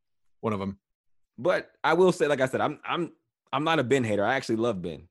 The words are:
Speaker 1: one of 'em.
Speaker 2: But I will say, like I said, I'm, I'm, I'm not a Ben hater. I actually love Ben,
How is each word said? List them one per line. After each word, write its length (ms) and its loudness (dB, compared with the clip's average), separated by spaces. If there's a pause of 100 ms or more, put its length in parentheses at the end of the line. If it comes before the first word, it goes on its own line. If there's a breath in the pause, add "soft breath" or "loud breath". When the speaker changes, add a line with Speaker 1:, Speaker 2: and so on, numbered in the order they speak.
(400)
Speaker 1:
one 120 -2
of 80 -4
'em. 180 -6 (600)
Speaker 2:
But 320 -2 (140)
I 100 4
will 160 6
say, 160 0
like 140 0
I 60 4
said, 140 -2
I'm, 240 -2
I'm, 280 -4 (400)
I'm 120 -2
not 140 2
a 60 0
Ben 180 2
hater. 220 0
I 100 2
actually 220 -2
love 260 -2
Ben, 280 -10